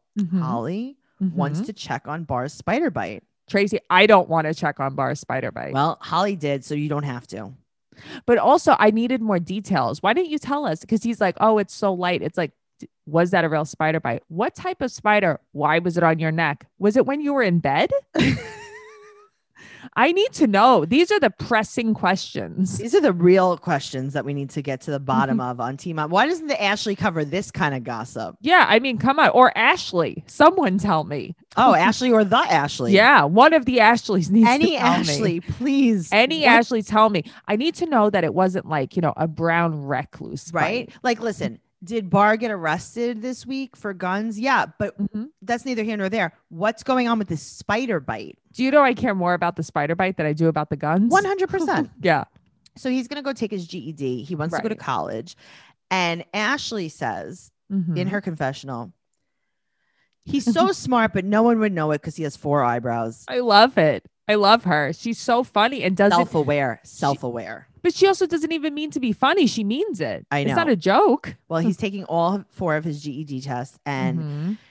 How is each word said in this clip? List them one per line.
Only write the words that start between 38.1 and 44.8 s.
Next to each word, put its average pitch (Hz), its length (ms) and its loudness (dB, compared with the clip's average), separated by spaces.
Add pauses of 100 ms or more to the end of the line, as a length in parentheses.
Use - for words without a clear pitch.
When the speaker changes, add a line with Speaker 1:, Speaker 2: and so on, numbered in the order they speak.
Speaker 1:
that 190 120 0
it 135 120 -2
wasn't, 185 340 0
like, 143 260 -4
you 185 60 0
know, 156 160 0
a 165 100 -2
brown 165 560 -2
recluse 139 720 -8
Speaker 2:
Right? 185 340 -2
Speaker 1:
bite. - 160 -20
Speaker 2:
Like, 240 180 -2
listen, - 380 -6 (240)
did 190 280 -6
Bar 208 260 4
get 220 140 -6
arrested 208 720 -6
this 254 240 -10
week 269 280 -10
for 208 180 -10
guns? 196 460 -6
Yeah, 247 280 0 (100)
but - 220 -6